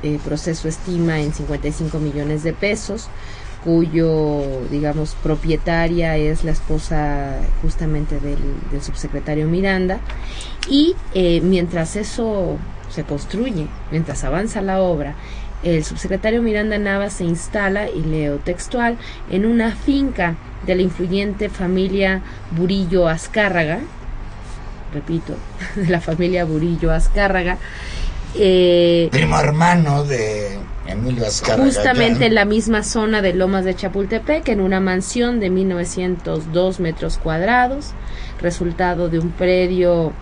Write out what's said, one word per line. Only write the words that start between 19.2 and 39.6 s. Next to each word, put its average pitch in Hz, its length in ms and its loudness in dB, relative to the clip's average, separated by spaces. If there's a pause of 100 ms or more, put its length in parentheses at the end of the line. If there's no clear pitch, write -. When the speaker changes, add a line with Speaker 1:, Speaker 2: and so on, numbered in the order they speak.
Speaker 1:
en 190 140 2
una 226 260 2
finca 254 640 0 (300)
de 185 100 2
la 185 60 2
influyente 196 680 -2
familia 190 720 0 (300)
Burillo 180 560 2
Azcárraga, 175 720 0 (1120)
repito, 156 420 -4 (220)
<laughs> - 180 -8
de 190 120 0
la 170 140 2
familia 175 420 0
Burillo 160 480 0
Azcárraga, 185 680 4 (760)
eh, 175 760 6
Speaker 2:
Primo 160 280 4
hermano 151 640 4
de 107 560 -2 (260)
Emilio 117 400 -2
Azcárraga - 380 2
Speaker 1:
justamente 240 500 4
Speaker 2:
Gallán. 233 100 2
Speaker 1:
en 226 120 4
la 202 100 4
misma 214 380 2
zona 214 380 0
de 185 120 2
Lomas 185 300 2
de 185 120 0
Chapultepec, 214 760 -2
en 208 100 2
una 190 200 2
mansión 190 600 0
de 196 100 0
mil 185 200 2
novecientos 170 840 -4
dos 185 280 2
metros 165 380 -2
cuadrados, 247 760 0 (500)
resultado 175 640 -2
de 165 120 0
un 165 120 -2
predio 180 800 2 (100)